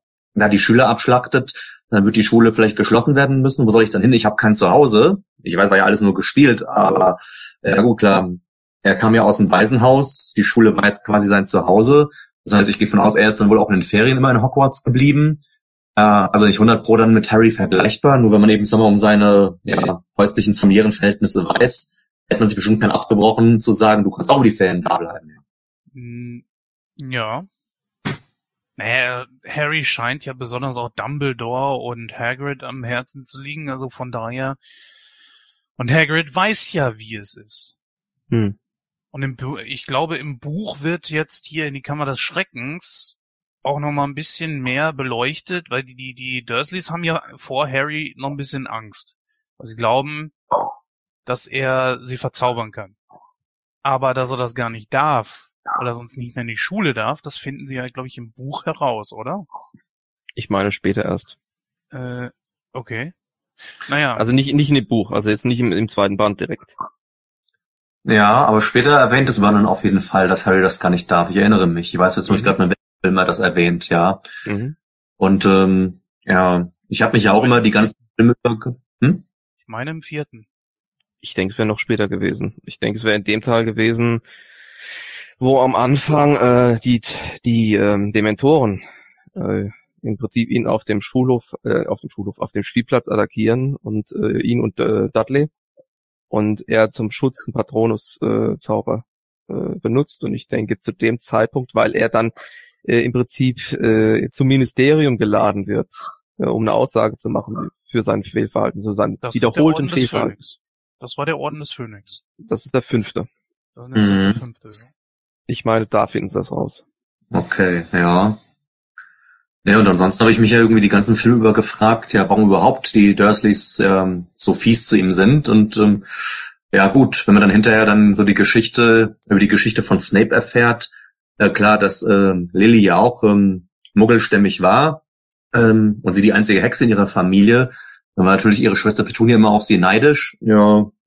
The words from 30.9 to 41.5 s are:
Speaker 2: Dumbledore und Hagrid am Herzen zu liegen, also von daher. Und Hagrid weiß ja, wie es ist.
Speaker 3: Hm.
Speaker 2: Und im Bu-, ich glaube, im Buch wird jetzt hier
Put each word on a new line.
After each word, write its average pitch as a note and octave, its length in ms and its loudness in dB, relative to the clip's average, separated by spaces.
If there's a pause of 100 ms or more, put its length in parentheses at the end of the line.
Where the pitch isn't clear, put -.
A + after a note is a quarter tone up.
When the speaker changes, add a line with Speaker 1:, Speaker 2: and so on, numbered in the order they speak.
Speaker 2:
Dumbledore C3 880 -6
und A#2 340 -14
Hagrid C3 460 -8
am B2+ 200 -14
Herzen B2+ 420 -10
zu C3+ 140 -16
liegen, D3 300 -14
also C3 200 -12
von B2 220 -14
daher. B2+ 440 -8 (1200)
Und A#2+ 140 -4
Hagrid D#3 420 0
weiß G3 400 -4
ja, B2+ 240 -4
wie A2 180 -16
es G2+ 200 -14
ist. - 400 -18 (540)
Speaker 3:
Hm. G#2+ 280 -2 (540)
Speaker 2:
Und C#3 120 -10
im C3 120 -8
Bu-, C3 220 -12
ich A2+ 280 -14
glaube, D3+ 320 -6
im C3+ 220 -12
Buch D3+ 420 -10
wird E3 280 -6
jetzt - 360 -8
hier D#3 220 -8